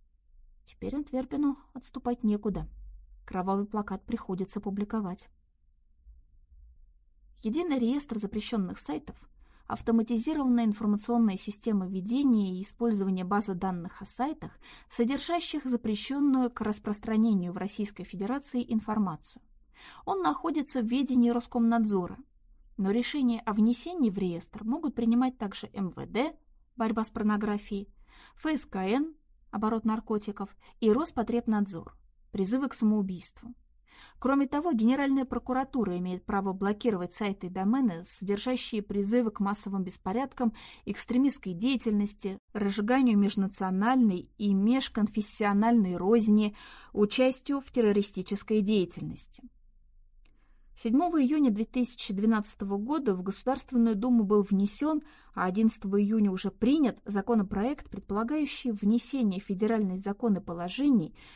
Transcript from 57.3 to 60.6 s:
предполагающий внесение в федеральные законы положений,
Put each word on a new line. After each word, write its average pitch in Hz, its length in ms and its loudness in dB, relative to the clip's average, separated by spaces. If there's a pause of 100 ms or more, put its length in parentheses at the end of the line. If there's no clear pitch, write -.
предполагающий 247 800 -4
внесение 208 680 0
в - 40 -10
федеральные 208 540 0
законы 196 420 -2
положений, 180 760 0 (200)